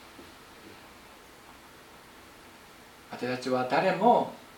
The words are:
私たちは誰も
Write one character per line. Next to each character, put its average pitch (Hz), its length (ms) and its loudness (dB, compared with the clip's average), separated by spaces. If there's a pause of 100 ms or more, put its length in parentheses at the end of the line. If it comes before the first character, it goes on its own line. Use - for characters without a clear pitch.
(3250)
私 123 240 -6
た - 0 -
ち 127 140 -6
は 127 200 0
誰 170 220 2
も 214 400 4 (260)